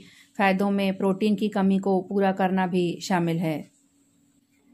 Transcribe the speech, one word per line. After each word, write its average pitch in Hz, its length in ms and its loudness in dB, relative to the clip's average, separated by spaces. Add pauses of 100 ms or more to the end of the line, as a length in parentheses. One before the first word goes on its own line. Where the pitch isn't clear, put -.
(380)
फायदों 196 340 2
में 196 260 0
प्रोटीन 196 380 0
की 208 140 -2
कमी 196 280 2
को 190 240 0
पूरा 196 300 0
करना 190 360 0
भी 175 340 -2
शामिल 170 360 0
है। 160 340 -4 (1040)